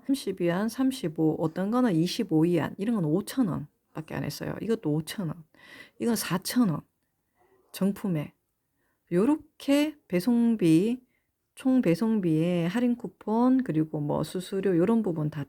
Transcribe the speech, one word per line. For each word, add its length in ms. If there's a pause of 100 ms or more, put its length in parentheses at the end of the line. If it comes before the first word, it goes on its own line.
삼십 340
위안, 300
삼십오, 680
어떤 320
거는 240
이십오 500
위안, 340
이런 180
건 80
오천 440
원밖에 640
안 100
했어요. 380
이것도 300
오천 360
원. 160 (560)
이건 160
사천 540
원. 100 (920)
정품에. 600 (800)
요렇게 840 (120)
배송비, 920 (540)
총 280
배송비에 840
할인 300
쿠폰, 680
그리고 360
뭐 240
수수료 520
요런 260
부분 280
다 180